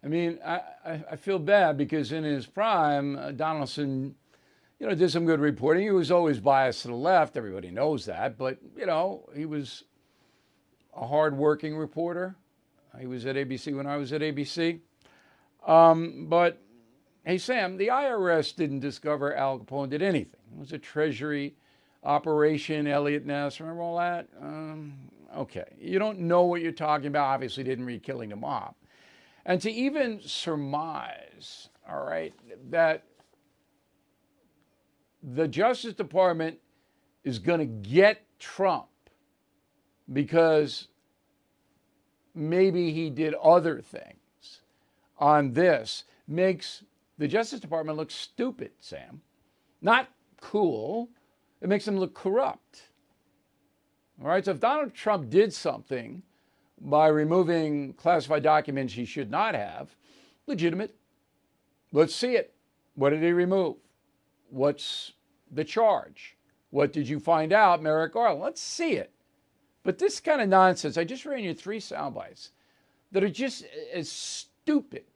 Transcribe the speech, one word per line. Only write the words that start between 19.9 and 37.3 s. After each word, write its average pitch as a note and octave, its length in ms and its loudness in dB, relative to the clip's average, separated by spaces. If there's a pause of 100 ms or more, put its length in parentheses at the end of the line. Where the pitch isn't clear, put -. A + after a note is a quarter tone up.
did D3 120 -2
anything. F3 360 -2 (160)
It D3+ 60 -16
was C#3 120 -14
a D3+ 60 -10
Treasury C#3+ 760 -4 (480)
operation, D3+ 840 0
Eliot D3 400 0
Ness. C#3+ 320 -4
Remember E3 240 -10
all E3+ 160 -4
that? F3 300 -4 (120)
Um, D#3 540 -14 (420)
okay. B2 300 -8 (140)
You F#3 180 -2
don't G#3 220 -2
know F3 240 4
what F3 160 0
you're E3 100 -2
talking D3+ 380 -2
about. C#3+ 180 0
Obviously C3+ 380 -4
didn't B2+ 220 -6
read A#2+ 180 -10
Killing A#2+ 240 -8
the G#2 80 -12
Mob. A#2+ 400 -8 (720)
And F3+ 160 0
to G#3+ 80 -2
even B3 520 -2
surmise, - 1500 -8 (200)
all D2+ 160 -6
right, E2 300 -6 (340)
that D#3+ 360 2 (2250)
the D3 240 -2
Justice G#3+ 480 -2
Department E3 640 0 (640)
is B2 160 -4